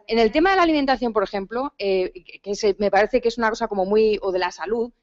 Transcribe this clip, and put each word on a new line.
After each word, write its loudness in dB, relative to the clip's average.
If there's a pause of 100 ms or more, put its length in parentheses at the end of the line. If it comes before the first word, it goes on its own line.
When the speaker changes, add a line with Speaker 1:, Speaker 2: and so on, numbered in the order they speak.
Speaker 1:
en 0
el 4
Speaker 2:
¿eh? 2
Speaker 1:
tema 4
de 4
la 4
alimentación, 2
por 2
ejemplo, -6
eh, -2
que, -20
que -8
se, 0
me 0
parece 2
que 0
es -4
una 0
cosa -4
como -2
muy, 2
o -4
de -2
la -2
salud, -6 (100)